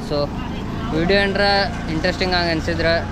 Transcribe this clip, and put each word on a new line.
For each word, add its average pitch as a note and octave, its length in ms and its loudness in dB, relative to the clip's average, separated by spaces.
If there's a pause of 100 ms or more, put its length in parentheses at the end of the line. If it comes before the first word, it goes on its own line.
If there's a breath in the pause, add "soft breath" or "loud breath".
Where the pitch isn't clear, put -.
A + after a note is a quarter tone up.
So D3 200 0 (680)
ವಿಡಿಯೋ F#3 240 4
ಏನಾರ G3 200 0 (500)
ಇಂಟ್ರೆಸ್ಟಿಂಗ್ F3+ 440 0
ಆಗಿ F3 160 2
ಅನ್ಸಿದ್ರೆ E3 600 0